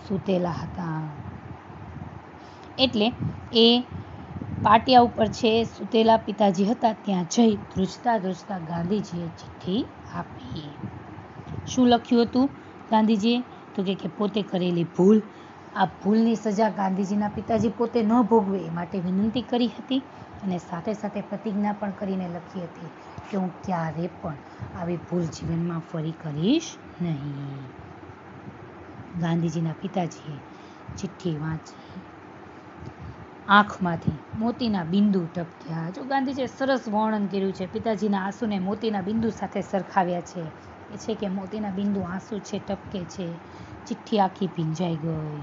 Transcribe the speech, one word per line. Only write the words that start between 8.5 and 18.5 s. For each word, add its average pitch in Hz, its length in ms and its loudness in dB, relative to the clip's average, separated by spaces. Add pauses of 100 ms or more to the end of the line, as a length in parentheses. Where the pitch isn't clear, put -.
ગાંધીજીએ 170 720 -2
ચિઠ્ઠી - 580 -4 (300)
આપી. - 540 -10 (960)
શું 254 200 6
લખ્યું 240 360 6
હતું 254 260 4 (420)
ગાંધીજીએ? 226 520 4 (320)
તો 202 80 0
કે, 185 120 0
કે 175 220 -6
પોતે 208 240 0
કરેલી 175 420 0
ભૂલ, 190 380 8 (540)
આ 196 100 4
ભૂલની 220 500 4
સજા 214 340 2
ગાંધીજીના 196 580 0
પિતાજી 208 420 0
પોતે 233 340 2
ન 226 180 6
ભોગવે 196 380 4